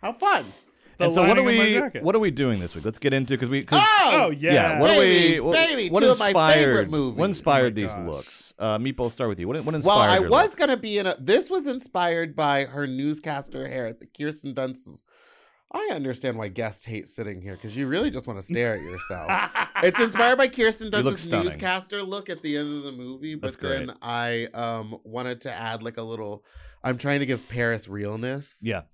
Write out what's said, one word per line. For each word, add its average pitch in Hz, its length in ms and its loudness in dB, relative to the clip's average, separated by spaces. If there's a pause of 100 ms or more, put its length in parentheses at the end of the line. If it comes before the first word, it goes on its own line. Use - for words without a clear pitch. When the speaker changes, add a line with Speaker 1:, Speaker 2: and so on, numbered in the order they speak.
Speaker 1:
How 202 120 -6
fun. 269 320 0 (540)
Speaker 2:
The 180 80 2
Speaker 3:
And 170 80 2
so 180 80 6
what - 160 8
Speaker 2:
lining 262 80 4
Speaker 3:
are 240 40 4
Speaker 2:
of 233 60 4
my 226 80 6
Speaker 3:
we, 220 80 4
Speaker 2:
jacket. 247 320 0
Speaker 3:
what 185 100 2
are 220 60 6
we 208 100 2
doing 123 300 0
this 87 160 -8
week? 78 80 -12
Let's 110 140 -6
get 139 140 2
into, 135 240 0
'cause 120 120 -2
we, 139 160 -2
'cause - 180 4
Speaker 1:
Oh! 339 440 6
Speaker 2:
Oh, 170 40 2
yeah. 147 220 0
Speaker 3:
yeah, 151 280 4
what 214 100 6
are 311 100 6
Speaker 1:
Baby, 175 340 6
Speaker 3:
we, 156 60 0
what, 147 140 0
Speaker 1:
baby, 311 360 2
Speaker 3:
what 180 100 4
Speaker 1:
two 247 100 8
of 240 100 6
my 208 80 4
Speaker 3:
inspired, 160 260 6
Speaker 1:
favorite 127 360 4
movies. 135 280 -2
Speaker 3:
what 156 60 2
inspired 143 400 2
Speaker 2:
Oh 123 60 2
my - 0 - (120)
Speaker 3:
these 101 100 -4
Speaker 2:
gosh. 98 140 -8
Speaker 3:
looks? - 520 -12
Uh, 107 200 0
Meatball, 127 320 -4
start 117 200 -4
with 98 100 -6
you. 104 80 -4
What, 131 160 -4
what - 0 -
Speaker 1:
Well, 160 120 -4
Speaker 3:
inspired 208 340 4
Speaker 1:
I 190 80 4
Speaker 3:
your 185 100 0
Speaker 1:
was 339 220 6
Speaker 3:
look? - 100 -14
Speaker 1:
gonna 277 160 2
be 208 220 -4
in 196 100 0
a, 180 100 -2
this 202 320 2
was 359 160 -2
inspired 175 680 -2
by 143 300 2
her 139 200 -6
newscaster 139 800 -6
hair, 127 280 -6
the - 120 -20
Kirsten 147 480 -10
Dunst's. 131 500 -10 (720)
I 415 160 -6
understand 131 460 -6
why 110 80 -6
guests 104 380 -8
hate 110 240 -10
sitting 101 340 -12
here, 95 140 -12
'cause 107 200 -14
you 135 120 -4
really 185 220 -2
just - 180 -10
wanna 98 140 -10
stare 120 340 -2
at 85 60 -10
yourself. 90 460 -10
Speaker 2:
<laughs> 190 320 -2 (220)
Speaker 1:
It's 277 180 4
inspired 233 380 2
by 269 80 4
Kirsten 226 400 0
Speaker 3:
You 208 120 -2
look 202 80 0
Speaker 1:
Dunst's 165 200 -2
Speaker 3:
stunning. 170 220 0
Speaker 1:
newscaster 185 560 -6
look 196 260 -10
at 170 120 -10
the 147 140 -4
end 147 200 -6
of 143 80 -10
the 139 80 -12
movie, 131 420 -12
but 143 140 -8
Speaker 3:
That's 131 80 -10
great. 135 320 -6
Speaker 1:
then 120 120 -16
I, 117 540 -4
um, 113 500 -8
wanted 120 380 -10
to 131 100 -12
add, 113 300 -8
like, 117 140 -10
a 117 60 -10
little, 110 420 -12 (400)
I'm 127 120 -2
trying 139 240 -2
to 139 60 -2
give 123 220 -4
Paris 117 400 -4
realness. 110 760 -8
Speaker 3:
Yeah. 104 200 -4 (120)